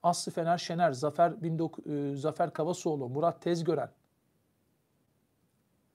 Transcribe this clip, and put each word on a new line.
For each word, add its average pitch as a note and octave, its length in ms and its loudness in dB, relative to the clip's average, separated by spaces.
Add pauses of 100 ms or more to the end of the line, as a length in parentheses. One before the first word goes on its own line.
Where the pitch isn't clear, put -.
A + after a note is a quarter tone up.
Aslı E3+ 300 0
Fener E3+ 260 2
Şener, E3+ 340 0
Zafer D3+ 500 2
bin E3 160 -2
dok-, D3 540 -2
e, C#3+ 40 -4
Zafer D3+ 360 0
Kavasoğlu, D#3 560 -2
Murat D#3 340 0
Tezgören, E3 480 0 (2000)